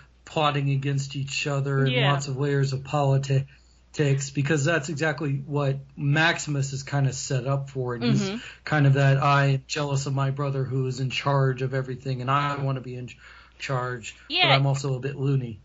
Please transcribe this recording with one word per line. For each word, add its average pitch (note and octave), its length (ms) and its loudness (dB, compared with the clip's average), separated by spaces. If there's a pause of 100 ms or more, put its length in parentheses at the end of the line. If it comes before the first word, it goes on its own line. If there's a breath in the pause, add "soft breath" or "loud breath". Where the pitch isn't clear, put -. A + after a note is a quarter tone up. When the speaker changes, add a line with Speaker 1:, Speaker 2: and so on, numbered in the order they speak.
(240 loud breath)
Speaker 1:
plotting C#3+ 460 0
against C#3 460 -2
each C3+ 300 -4
other C#3 380 0
and C3+ 80 2
Speaker 2:
Yeah. A#3 200 4
Speaker 1:
lots C#3 160 -2
of C3 100 -4
layers C#3 340 2
of C3 120 -4
politics, C#3 1500 0
because C#3+ 340 0
that's E3 240 2
exactly C#3+ 580 -2
what C#3+ 320 -2 (180)
Maximus D3+ 760 0
is C3+ 100 -6
kinda C#3 300 0
set B2+ 340 -4
up C#3 240 -2
for, B2 240 -4
and A#2 100 -4
he's C#3 180 4
Speaker 2:
Mm-hmm. G3 140 -2 (280 loud breath)
Speaker 1:
kind D3 220 4
of C#3 80 6
that, C#3 280 4
"I C#3 240 4
am C3+ 200 0
jealous C#3+ 400 -2
of C3+ 80 -2
my C3+ 160 0
brother C#3 340 -2
who B2+ 220 -2
is C3 140 -4
in B2+ 100 -2
charge C3+ 520 0
of C3 120 -2
everything, C3 460 -4
and B2 100 -2
I C#3+ 260 0
wanna C3+ 240 -2
be B2 160 -10
in B2 120 -10
ch-, - 100 -18 (400 loud breath)
charge, B2 580 -4 (120)
Speaker 2:
Yeah. F4 200 2
Speaker 1:
but D4 60 6
I'm C#3 120 4
also C3+ 280 0
a B2 60 -6
bit B2+ 160 -6
loony." C3 480 -2